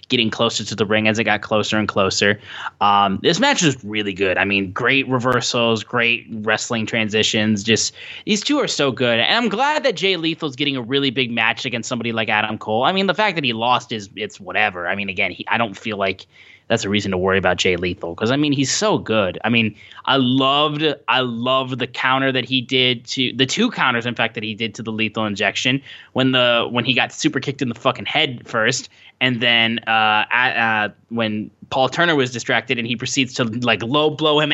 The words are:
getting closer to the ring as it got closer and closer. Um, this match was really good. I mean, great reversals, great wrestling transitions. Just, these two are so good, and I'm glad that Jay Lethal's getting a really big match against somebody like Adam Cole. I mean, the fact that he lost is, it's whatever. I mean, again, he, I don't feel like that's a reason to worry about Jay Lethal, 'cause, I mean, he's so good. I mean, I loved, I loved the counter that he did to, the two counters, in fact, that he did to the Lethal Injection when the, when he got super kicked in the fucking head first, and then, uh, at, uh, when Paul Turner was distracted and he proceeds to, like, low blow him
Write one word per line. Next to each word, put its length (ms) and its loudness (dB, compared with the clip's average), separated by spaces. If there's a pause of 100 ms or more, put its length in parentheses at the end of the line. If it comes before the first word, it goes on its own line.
getting 200 2
closer 340 -2
to 120 -8
the 100 0
ring 220 2
as 100 2
it 60 2
got 180 0
closer 380 0
and 80 0
closer. 520 0 (400)
Um, 440 4
this 160 2
match 240 2
was 200 0
really 300 -4
good. 240 0
I 80 2
mean, 260 0
great 380 0
reversals, 760 0
great 460 -2
wrestling 560 -2
transitions. 760 0
Just, 300 2 (320)
these 180 2
two 160 0
are 80 0
so 240 0
good, 280 2
and 160 2
I'm 140 2
glad 340 0
that 120 0
Jay 220 0
Lethal's 380 -4
getting 220 -2
a 40 -4
really 280 0
big 220 -2
match 340 0
against 240 -6
somebody 220 -4
like 180 -2
Adam 300 0
Cole. 240 0
I 80 4
mean, 160 0
the 80 2
fact 200 0
that 80 -2
he 100 0
lost 380 0
is, 260 -8
it's 220 -8
whatever. 480 -2
I 60 0
mean, 160 -6
again, 220 -4
he, 160 -12
I 100 0
don't 180 -2
feel 220 -8
like 300 -2 (400)
that's 180 0
a 40 -2
reason 220 0
to 60 0
worry 200 2
about 200 2
Jay 180 2
Lethal, 400 -4
'cause, 160 0
I 60 2
mean, 160 0
he's 180 0
so 260 0
good. 460 0
I 60 0
mean, 260 2 (300)
I 120 2
loved, 640 2 (240)
I 140 2
loved 580 -2
the 80 -2
counter 440 0
that 140 -2
he 160 -2
did 460 0
to, 260 -2
the 120 2
two 260 2
counters, 340 0
in 100 -4
fact, 200 0
that 80 -6
he 100 -6
did 220 -4
to 80 -10
the 80 -6
Lethal 340 -2
Injection 560 0 (320)
when 200 2
the, 360 2
when 160 -2
he 80 0
got 180 0
super 280 -2
kicked 220 -6
in 80 0
the 60 -6
fucking 300 -2
head 420 -2
first, 420 0 (300)
and 220 0
then, 460 2
uh, 440 2
at, 260 2
uh, 320 0 (200)
when 420 -4 (200)
Paul 180 2
Turner 260 2
was 160 2
distracted 460 -2
and 100 -4
he 80 -4
proceeds 400 -2
to, 80 0
like, 400 0
low 260 2
blow 300 2
him 140 2